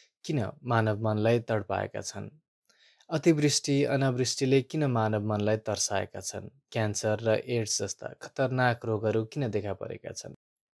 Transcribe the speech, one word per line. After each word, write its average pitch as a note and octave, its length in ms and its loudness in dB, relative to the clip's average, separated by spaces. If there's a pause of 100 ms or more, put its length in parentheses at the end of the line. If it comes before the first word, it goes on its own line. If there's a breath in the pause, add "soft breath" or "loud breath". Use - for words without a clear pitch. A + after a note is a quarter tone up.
(260 soft breath)
किन C3+ 240 -2 (140)
मानव A2 380 2
मनलाई A2 380 2
तडपाएका G2+ 640 -4
छन्? G#2 280 -10 (800 soft breath)
अतिवृष्टि, D3 720 2
अनावृष्टिले C3 800 2
किन D3+ 220 -2
मानव A2 420 2
मनलाई G#2+ 320 2
तर्साएका G2+ 600 -2
छन्? G2 300 -10 (220)
क्यान्सर G#2+ 480 0
र A2+ 100 0
एड्स A2 520 0
जस्ता - 260 -8 (140)
खतरनाक B2+ 640 0
रोगहरू A2 400 0
किन B2 260 -4
देखा G2+ 220 -2
परेका - 380 -10
छन्? - 220 -14 (460)